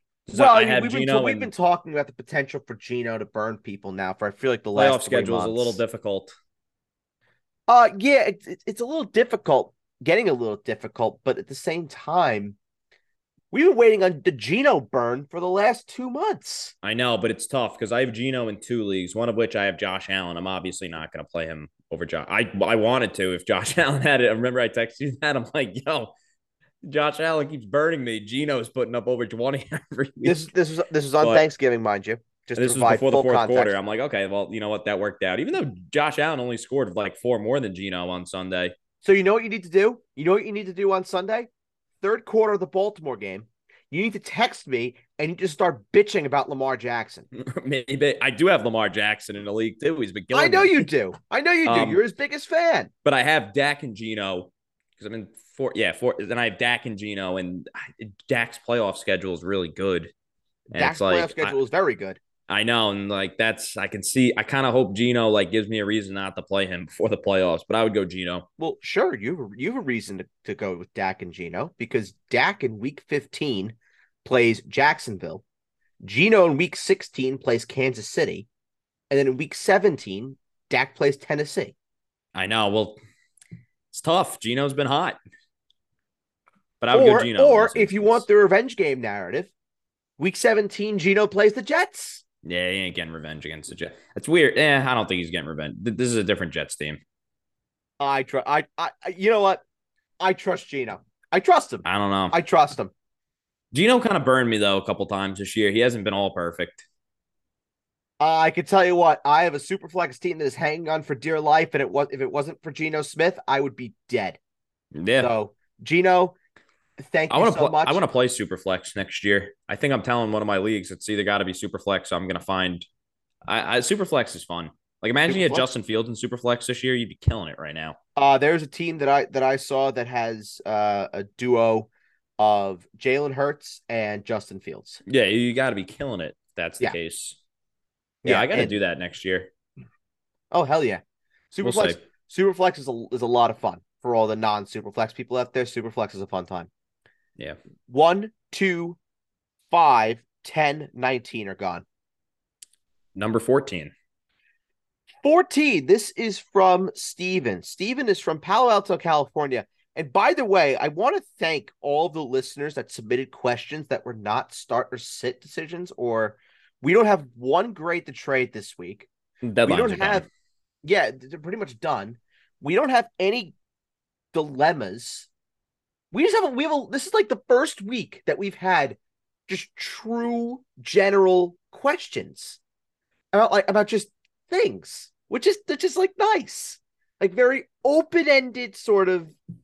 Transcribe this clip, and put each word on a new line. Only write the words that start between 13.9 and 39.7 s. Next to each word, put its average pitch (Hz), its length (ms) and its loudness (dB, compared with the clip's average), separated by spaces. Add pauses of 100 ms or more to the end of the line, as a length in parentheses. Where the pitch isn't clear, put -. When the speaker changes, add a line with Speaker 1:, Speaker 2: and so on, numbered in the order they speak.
Speaker 2:
on 175 220 2
the 175 80 4
Geno 165 480 2
burn 123 500 -2
for 170 80 -12
the 180 100 -4
last 208 400 0
two 254 220 -10
months. - 720 -6
Speaker 1:
I 104 120 -4
know, 120 240 0
but 110 120 -2
it's - 160 -8
tough 123 320 -4
'cause 110 140 -6
I 120 80 0
have 127 120 -2
Geno 123 360 -4
in 104 120 -10
two 120 240 -4
leagues, 95 300 -4
one 117 140 -2
of 107 80 -4
which 113 180 -2
I 101 120 0
have 90 120 -2
Josh 95 320 -6
Allen. 90 260 -6
I'm 90 120 -8
obviously 90 400 -8
not 80 240 -12
gonna 76 120 -14
play 82 220 -8
him 78 220 -12 (240)
over 82 120 -8
Josh. 80 240 -6
I, 107 220 0 (140)
I 110 120 2
wanted 113 380 0
to 92 180 -2
if 87 140 -8
Josh 104 320 -2
<laughs> - 0 -
Allen 143 240 2
had 139 180 4
it. 123 80 6
I 107 40 4
remember 123 280 -2
I 117 80 2
texted - 320 -4
you 135 200 -4
that. 147 160 0
I'm 120 160 -4
like, 127 200 -4 (140)
"Yo, 139 220 -4 (800)
Josh 147 300 -2
Allen 156 300 -2
keeps 139 180 -12
burning 147 380 0
me. 113 160 -4
Geno's 123 480 -4
putting 120 260 -4
up 117 140 -4
over 120 180 -2
twenty 127 420 -6 (120)
<laughs> - 100 -20
every 135 240 -4
week." 151 140 -10
Speaker 2:
This, 156 240 0
this 170 180 2
was, 160 100 -4 (120)
this 151 100 2
was 139 140 -2
on 151 80 6
Speaker 1:
But 147 100 6
Speaker 2:
Thanksgiving, 139 480 4
mind 101 240 -2
you. 117 120 -6 (300)
Just 117 120 -4
Speaker 1:
this 123 140 2
Speaker 2:
to 135 40 -2
Speaker 1:
was 123 40 2
Speaker 2:
provide 113 120 6
Speaker 1:
before 131 160 2
the 135 60 4
Speaker 2:
full 135 80 6
Speaker 1:
fourth 127 100 4
Speaker 2:
context. 120 220 2
Speaker 1:
quarter. 104 200 4
I'm 98 100 -4
like, 110 140 -4
"Okay, 107 280 -2
well, 98 240 -4
you 110 80 -8
know 104 80 -4
what? 104 160 -4
That 101 160 -2
worked 101 240 -4
out." 92 160 -2
Even 233 120 -4
though 330 200 -4 (180)
Josh 147 300 0
Allen 151 200 -2
only 123 160 -6
scored, 117 380 -4
like, 101 220 -4
four 123 240 -2
more 120 180 -2
than 104 160 -6
Geno 90 340 -6
on 90 180 -8
Sunday. 92 460 -6 (280)
Speaker 2:
So - 120 0
you 196 120 6
know 196 80 4
what 226 120 2
you 220 40 -10
need 202 160 -8
to 175 60 -20